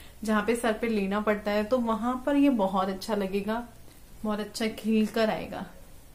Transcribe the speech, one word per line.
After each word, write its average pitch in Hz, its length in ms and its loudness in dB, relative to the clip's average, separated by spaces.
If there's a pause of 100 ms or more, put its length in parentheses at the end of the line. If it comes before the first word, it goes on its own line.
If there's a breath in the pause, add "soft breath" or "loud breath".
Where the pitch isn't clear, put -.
(240 loud breath)
जहाँ 214 240 2
पे 233 80 4
सर 233 180 0
पे 226 160 -2
लेना 202 300 0
पड़ता 208 320 0
है, 208 120 2
तो 233 140 2
वहां 233 400 0
पर 285 180 0
ये 285 220 8
बहुत 190 320 2
अच्छा 196 260 -4
लगेगा, 202 480 -2 (600 loud breath)
बहुत 214 160 -2
अच्छा 214 280 -4 (120)
खिल 220 260 4
कर 214 240 2
आएगा 185 360 -4 (500)